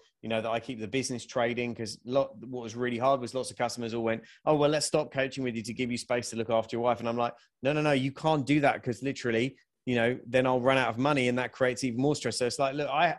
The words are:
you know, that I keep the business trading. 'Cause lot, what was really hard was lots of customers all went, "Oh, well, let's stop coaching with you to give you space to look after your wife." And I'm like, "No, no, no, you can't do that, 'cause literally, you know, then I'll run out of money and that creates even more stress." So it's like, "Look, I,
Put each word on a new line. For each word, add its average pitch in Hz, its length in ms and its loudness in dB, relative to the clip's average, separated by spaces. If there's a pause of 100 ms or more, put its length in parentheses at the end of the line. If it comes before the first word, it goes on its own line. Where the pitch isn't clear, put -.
(200)
you 113 80 -10
know, 113 140 0
that 113 80 -2
I 113 100 -2
keep 120 180 -10
the 110 100 -8
business 127 360 -4
trading. 120 500 -2
'Cause 110 300 -8
lot, 135 320 0 (100)
what 123 160 -8
was 113 140 -10
really 123 220 -2
hard 135 220 2
was 120 140 -8
lots 127 160 -4
of - 60 -14
customers 117 380 -4
all 117 80 -4
went, 113 200 0 (220)
"Oh, 151 120 4
well, 147 140 4
let's 151 160 0
stop 151 260 0
coaching 135 300 -2
with 123 140 -2
you 113 60 -4
to 117 100 -8
give 123 180 -2
you 120 80 -4
space 123 320 -2
to 113 60 -8
look 113 140 -2
after 113 260 0
your 117 60 -2
wife." 117 180 2
And 120 80 -2
I'm 117 80 -2
like, 120 180 0 (280)
"No, 135 100 2
no, 151 80 2
no, 151 120 4
you 135 200 2
can't 151 340 0
do 147 140 4
that, 107 220 2
'cause 123 200 -4
literally, 131 540 0 (300)
you 127 80 0
know, 120 320 2
then 127 200 4
I'll 127 140 4
run 135 180 6
out 123 100 2
of 113 100 -4
money 135 300 4
and 123 100 0
that 123 140 -2
creates 127 300 0
even 123 180 -2
more 143 140 4
stress." 120 240 -4
So 127 80 0
it's 120 120 -4
like, 135 160 0
"Look, 147 140 -2
I, 156 300 2